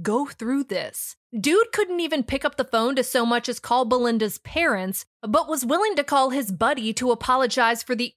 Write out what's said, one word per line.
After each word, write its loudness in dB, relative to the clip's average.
go 0
through -4
this. -8
Dude 4
couldn't 0
even 0
pick -4
up -4
the 0
phone 0
to 2
so 0
much 0
as -6
call 0
Belinda's 0
parents, -2
but 0
was -2
willing 2
to 2
call 2
his -2
buddy 0
to 0
apologize 2
for -4
the -4